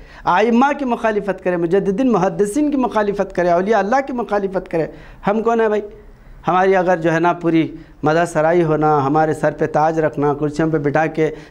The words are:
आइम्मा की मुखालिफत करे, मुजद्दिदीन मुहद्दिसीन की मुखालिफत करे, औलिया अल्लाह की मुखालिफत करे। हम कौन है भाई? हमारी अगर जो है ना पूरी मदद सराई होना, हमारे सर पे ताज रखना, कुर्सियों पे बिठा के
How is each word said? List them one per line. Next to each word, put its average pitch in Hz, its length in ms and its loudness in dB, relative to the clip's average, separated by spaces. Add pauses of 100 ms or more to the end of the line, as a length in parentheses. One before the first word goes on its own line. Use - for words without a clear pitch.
(280)
आइम्मा 233 460 2
की 294 120 -6
मुखालिफत 208 540 -2
करे, 180 180 -2
मुजद्दिदीन 196 520 0
मुहद्दिसीन 202 600 0
की 285 80 -2
मुखालिफत 202 540 -2
करे, 175 200 0
औलिया 190 260 2
अल्लाह 214 240 0
की 277 120 -10
मुखालिफत 196 540 -4
करे। 156 240 -4 (320)
हम 214 180 0
कौन 233 180 0
है 220 80 2
भाई? 208 140 0 (600)
हमारी 185 320 2
अगर 180 240 2
जो 165 120 0
है 165 100 2
ना 175 140 2
पूरी 165 280 0 (420)
मदद 160 220 2
सराई 165 360 2
होना, 156 380 2
हमारे 151 340 2
सर 151 200 0
पे 151 140 0
ताज 160 320 0
रखना, 147 340 0
कुर्सियों 151 360 -2
पे 156 100 0
बिठा 147 280 0
के 156 240 -2 (180)